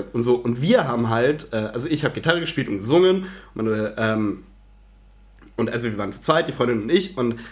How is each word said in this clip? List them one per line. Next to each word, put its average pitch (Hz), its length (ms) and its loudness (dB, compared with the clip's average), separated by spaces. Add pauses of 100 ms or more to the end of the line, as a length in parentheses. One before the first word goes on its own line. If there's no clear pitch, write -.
(140)
und 117 100 0
so. 120 120 4
Und 120 260 -2
wir 185 260 4
haben 117 220 0
halt, 127 420 2
äh, 117 60 -2
also 117 320 -4
ich 147 160 0
hab - 80 -2
Gitarre 165 260 0
gespielt 156 300 -4
und 101 80 -2
gesungen, 185 480 4 (300)
meine, 107 420 -2
ähm, 110 460 0 (1120)
und 113 160 -2
also 117 180 -2
wir 104 80 -4
waren 101 140 -4
zu - 100 -14
zweit, 165 260 2
die 135 40 -4
Freundin 120 320 0
und 117 80 -6
ich, 190 260 2
und, 117 220 -2 (120)